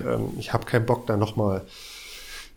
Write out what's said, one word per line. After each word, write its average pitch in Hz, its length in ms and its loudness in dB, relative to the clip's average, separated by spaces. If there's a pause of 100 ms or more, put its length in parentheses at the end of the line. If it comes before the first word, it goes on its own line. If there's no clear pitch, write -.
(120)
ähm, - 160 0 (100)
ich - 140 -4
hab - 140 0
keinen 113 200 4
Bock, 120 200 2
da 107 100 4
nochmal 101 460 2 (960)